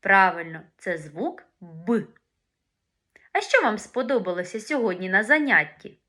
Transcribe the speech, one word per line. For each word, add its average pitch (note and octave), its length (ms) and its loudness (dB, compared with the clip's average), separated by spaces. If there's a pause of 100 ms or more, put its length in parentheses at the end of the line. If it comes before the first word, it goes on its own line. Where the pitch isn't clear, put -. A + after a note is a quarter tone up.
Правильно, E3+ 600 2 (160)
це F3 220 -6
звук D#3+ 460 -8 (160)
Б. F3 460 -4 (1300)
А G4+ 80 2
що A4 220 2
вам A3 160 0
сподобалося G#3+ 840 -4
сьогодні G3 480 -2
на G3 140 4
занятті? A#3+ 760 0 (100)